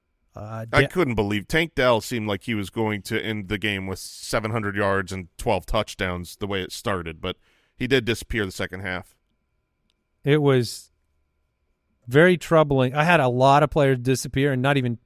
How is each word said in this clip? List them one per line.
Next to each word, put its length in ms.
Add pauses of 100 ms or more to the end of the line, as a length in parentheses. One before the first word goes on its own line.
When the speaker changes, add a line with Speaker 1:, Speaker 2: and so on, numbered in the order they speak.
(360)
Speaker 1:
Uh, 360
Speaker 2:
I 100
Speaker 1:
Da- 60
Speaker 2:
couldn't 280
believe 320
Tank 260
Dell 260
seemed 280
like 160
he 100
was 160
going 320
to 180
end 280
the 100
game 280
with 120
seven 540
hundred 240
yards 360
and 240
twelve 300
touchdowns 720
the 100
way 160
it 100
started, 480
but 160 (400)
he 100
did 180
disappear 420
the 60
second 280
half. 360 (1080)
Speaker 1:
It 180
was 480 (1160)
very 300
troubling. 580
I 100
had 160
a 80
lot 340
of 80
players 280
disappear 540
and 100
not 140
even 300